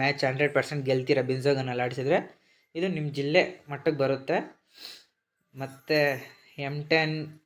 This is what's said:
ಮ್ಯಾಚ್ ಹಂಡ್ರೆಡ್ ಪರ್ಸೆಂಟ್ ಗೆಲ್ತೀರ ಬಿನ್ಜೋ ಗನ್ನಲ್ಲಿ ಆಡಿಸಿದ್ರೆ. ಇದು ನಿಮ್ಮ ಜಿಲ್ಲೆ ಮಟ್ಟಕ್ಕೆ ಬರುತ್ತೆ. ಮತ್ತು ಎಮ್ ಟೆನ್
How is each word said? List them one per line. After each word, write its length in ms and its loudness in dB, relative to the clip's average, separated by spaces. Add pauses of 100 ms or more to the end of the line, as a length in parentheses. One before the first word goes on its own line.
ಮ್ಯಾಚ್ 240 0
ಹಂಡ್ರೆಡ್ 300 2
ಪರ್ಸೆಂಟ್ 300 0
ಗೆಲ್ತೀರ 440 2
ಬಿನ್ಜೋ 260 2
ಗನ್ನಲ್ಲಿ 300 -2
ಆಡಿಸಿದ್ರೆ. 340 0 (560)
ಇದು 140 -2
ನಿಮ್ಮ 220 -2
ಜಿಲ್ಲೆ 320 2 (260)
ಮಟ್ಟಕ್ಕೆ 300 -2
ಬರುತ್ತೆ. 380 0 (1160)
ಮತ್ತು 420 -2 (720)
ಎಮ್ 200 -6
ಟೆನ್ 280 2 (300)